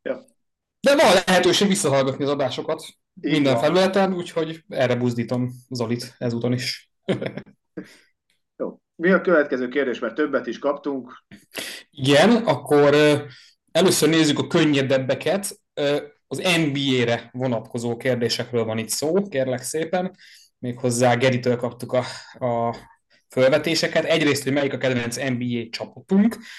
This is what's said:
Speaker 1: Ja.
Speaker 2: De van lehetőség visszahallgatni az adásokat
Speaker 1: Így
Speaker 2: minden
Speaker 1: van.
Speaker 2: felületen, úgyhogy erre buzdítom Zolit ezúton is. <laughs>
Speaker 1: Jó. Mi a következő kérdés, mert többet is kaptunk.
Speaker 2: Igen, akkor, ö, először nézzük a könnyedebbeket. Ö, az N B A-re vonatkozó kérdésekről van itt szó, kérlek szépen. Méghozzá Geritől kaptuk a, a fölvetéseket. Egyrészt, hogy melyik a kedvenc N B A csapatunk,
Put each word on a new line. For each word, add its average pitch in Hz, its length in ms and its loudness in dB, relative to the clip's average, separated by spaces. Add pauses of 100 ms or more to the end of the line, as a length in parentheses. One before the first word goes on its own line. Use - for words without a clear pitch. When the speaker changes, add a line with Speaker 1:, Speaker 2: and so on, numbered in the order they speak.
Speaker 1:
Ja. - 240 -8 (540)
Speaker 2:
De 285 160 4
van 262 180 6 (120)
lehetőség 180 420 2
visszahallgatni 139 560 0
az 135 60 0
adásokat 143 520 -4 (400)
Speaker 1:
Így 147 100 -2
Speaker 2:
minden 139 220 2
Speaker 1:
van. 123 80 0
Speaker 2:
felületen, 190 520 2
úgyhogy 160 540 -6
erre 127 280 0
buzdítom 123 540 -2 (200)
Zolit 120 480 -6
ezúton 120 360 -2
is. - 380 -8 (140)
<laughs> - 1500 -12
Speaker 1:
Jó. - 240 -10 (140)
Mi 170 140 0
a 185 120 4
következő 143 460 0
kérdés, 123 320 -2
mert 113 160 -6
többet 135 320 -2
is 113 120 -8
kaptunk. 139 640 -8 (680)
Speaker 2:
Igen, 143 460 4
akkor, 143 580 4
ö, 151 220 6 (560)
először 170 380 4
nézzük 151 300 2
a - 80 -4
könnyedebbeket. 139 1120 0 (140)
Ö, 147 240 0 (300)
az 135 100 -8
N 165 360 0
B 139 40 -4 (240)
A-re 117 300 0
vonatkozó 120 640 -4
kérdésekről 120 680 -2
van 110 140 -4
itt 113 120 -6
szó, 185 380 -2
kérlek 131 340 -4
szépen. 180 540 -6 (440)
Méghozzá 123 560 0
Geritől 123 400 2
kaptuk 120 380 -8
a, 123 100 0 (420)
a 117 300 -2 (540)
fölvetéseket. 165 760 2
Egyrészt, 147 400 0
hogy 135 100 -2
melyik 139 200 0
a 123 40 -8
kedvenc 127 520 -2
N 123 80 -2
B 123 40 -6
A 120 280 -4
csapatunk, 196 680 0 (220)